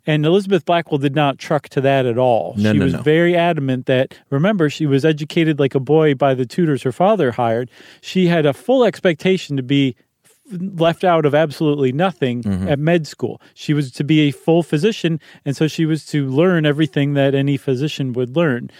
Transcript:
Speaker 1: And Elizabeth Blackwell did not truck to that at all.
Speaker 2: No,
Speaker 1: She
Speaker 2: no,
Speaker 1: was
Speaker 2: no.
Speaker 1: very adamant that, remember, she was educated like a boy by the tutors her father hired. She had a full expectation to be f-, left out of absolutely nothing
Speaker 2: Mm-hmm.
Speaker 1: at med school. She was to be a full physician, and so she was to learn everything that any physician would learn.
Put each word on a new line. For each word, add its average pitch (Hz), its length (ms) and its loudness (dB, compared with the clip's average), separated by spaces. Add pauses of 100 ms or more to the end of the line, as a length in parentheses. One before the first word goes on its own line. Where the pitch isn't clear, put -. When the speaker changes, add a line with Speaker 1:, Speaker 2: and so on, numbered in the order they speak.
Speaker 1:
And 156 200 0
Elizabeth 190 400 2
Blackwell 170 320 0
did 139 160 -2
not 143 240 0
truck - 320 -4
to - 100 -4
that 135 260 2
at 117 120 -2
all. 120 400 0
Speaker 2:
No, 107 140 2
Speaker 1:
She 107 60 2
Speaker 2:
no, 98 60 2
Speaker 1:
was 87 100 0
Speaker 2:
no. - 80 -6
Speaker 1:
very 170 320 2
adamant 151 520 -2
that, 131 280 0 (160)
remember, 165 380 0
she 156 180 -4
was 139 180 2
educated 156 540 0
like 139 160 0
a 139 60 0
boy 151 340 2
by 135 200 2
the 127 120 -2
tutors 151 360 -2
her 127 100 -2
father 175 400 2
hired. 120 380 -2 (320)
She 185 240 0
had 170 180 2
a 143 80 2
full 247 320 0
expectation 180 720 -2
to 131 60 -4
be 135 340 0 (280)
f-, - 360 -16
left 170 440 -2
out 165 200 4
of 139 100 2
absolutely 147 560 0
nothing 135 520 -2
Speaker 2:
Mm-hmm. 98 260 -4
Speaker 1:
at 143 100 0
med 160 280 0
school. - 340 -10 (140)
She - 180 -6
was 143 200 -2
to - 120 -6
be 151 160 2
a 147 100 2
full 165 320 0
physician, 160 560 -2 (280)
and 139 100 -4
so 160 120 0
she 160 180 -2
was 156 220 -4
to 143 200 -2
learn 160 380 2
everything 147 480 0
that 139 200 2
any 139 220 0
physician 135 560 -4
would 123 240 -6
learn. 135 440 0